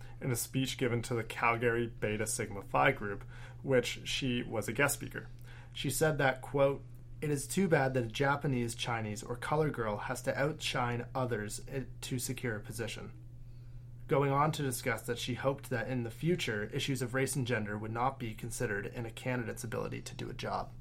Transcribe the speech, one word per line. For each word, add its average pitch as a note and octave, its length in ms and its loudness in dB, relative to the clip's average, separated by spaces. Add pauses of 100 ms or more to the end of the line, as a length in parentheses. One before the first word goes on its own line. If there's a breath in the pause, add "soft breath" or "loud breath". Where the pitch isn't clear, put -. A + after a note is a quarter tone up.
(200 loud breath)
in B2+ 100 0
a A#2+ 60 2
speech C3 400 0
given A#2+ 260 2
to A#2+ 120 -2
the A2+ 100 0
Calgary A#2 680 2 (100)
Beta G#2+ 260 0
Sigma G2+ 340 -2
Phi C#3 300 4
group, G2+ 340 -2 (380 loud breath)
which B2+ 420 2
she B2 380 0
was A2 260 -2
a A2+ 60 -2
guest C#3 200 6
speaker. - 340 -8 (440 loud breath)
She - 160 -4
said D3+ 300 4
that, C3+ 240 6
quote, C#3 420 4 (380)
"It D3+ 80 0
is C#3 160 0
too F#3+ 200 4
bad C3+ 280 6
that B2+ 100 4
a A2+ 40 -2
Japanese, C3+ 680 2
Chinese, A2 480 -2
or A#2+ 140 -6
color D3+ 340 2
girl A2 260 0
has B2 260 -4
to - 160 0
outshine A#2+ 760 0
others A2+ 480 0 (100)
i-, B2+ 140 -4 (160)
to C3 160 -2
secure B2 380 -2
a G#2 40 -6
position. G#2+ 520 -6 (920 loud breath)
Going C#3+ 260 4
on D3 200 6
to D3+ 100 -2
discuss B2 400 0
that A#2+ 160 -2
she - 160 -2
hoped C#3 360 0
that A#2 180 0
in B2 140 0
the A#2 80 -4
future, A#2 640 0
issues C3 260 0
of A#2+ 140 -2
race C3 220 2
and B2+ 100 0
gender G#2+ 320 0
would A2 140 -4
not B2+ 260 0
be A2+ 160 -6
considered A2 520 -2
in A#2+ 200 -6
a A2+ 40 -8
candidate's A#2 540 -4
ability A2+ 380 -4
to - 120 -10
do - 140 -6
a - 60 -8
job." G2 460 -4